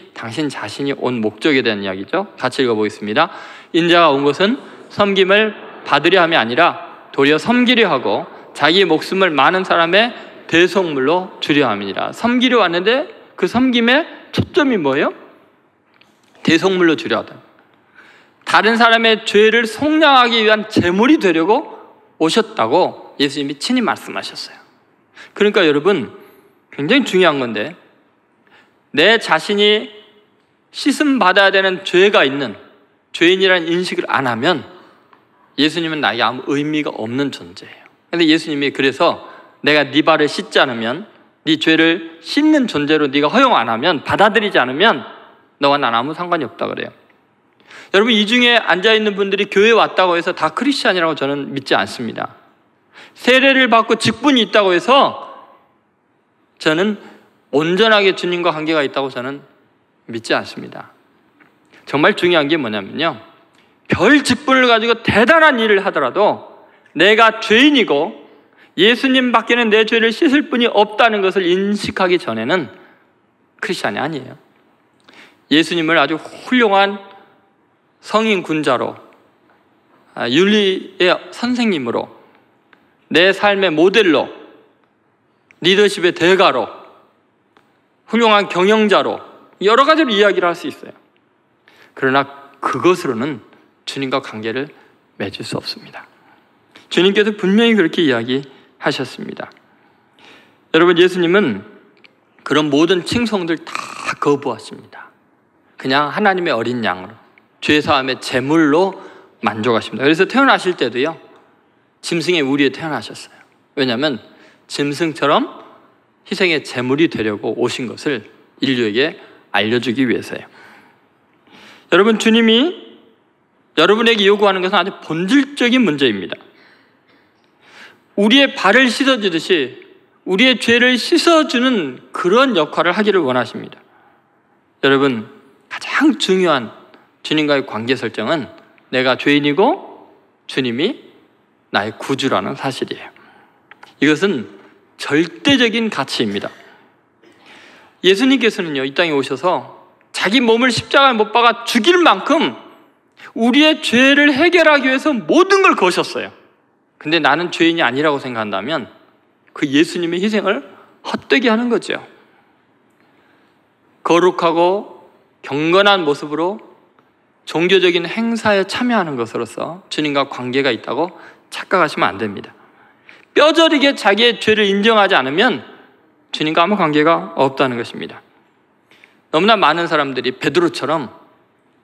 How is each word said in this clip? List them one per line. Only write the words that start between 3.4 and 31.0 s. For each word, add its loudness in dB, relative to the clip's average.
"인자가 4
온 0
것은 0
섬김을 2
받으려 2
함이 2
아니라 -2
도리어 2
섬기려 2
하고 -2
자기 2
목숨을 0
많은 2
사람의 0
대속물로 0
주려 0
함이니라." -6
섬기려 0
왔는데 0
그 -2
섬김의 0
초점이 0
뭐예요? -2
대속물로 2
주려 -4
하다. -10
다른 2
사람의 2
죄를 4
속량하기 2
위한 2
제물이 2
되려고 0
오셨다고 0
예수님이 -4
친히 -2
말씀하셨어요. -8
그러니까 2
여러분, 0
굉장히 0
중요한 2
건데, -6
내 2
자신이 0
씻음 -2